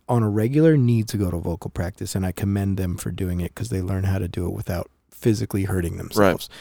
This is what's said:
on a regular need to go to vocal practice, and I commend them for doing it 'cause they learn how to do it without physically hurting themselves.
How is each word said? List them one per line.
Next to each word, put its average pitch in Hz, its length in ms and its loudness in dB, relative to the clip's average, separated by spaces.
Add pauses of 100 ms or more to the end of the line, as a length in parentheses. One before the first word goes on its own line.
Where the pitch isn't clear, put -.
on 120 140 2
a 107 80 2
regular 139 480 4
need 117 300 4
to - 100 -4
go 95 140 0
to 85 60 -2
vocal - 340 -6
practice, 90 420 -6
and 95 100 -2
I 92 80 -2
commend 98 460 0
them 90 200 -2
for - 120 -6
doing 87 320 -4
it 87 140 -6
'cause 107 140 -8
they 95 120 -2
learn 95 220 -2
how 95 160 0
to 92 80 -4
do 92 180 -4
it 90 80 -4
without 98 340 -6 (220)
physically 107 540 0
hurting 95 340 -2
themselves. - 520 2 (120)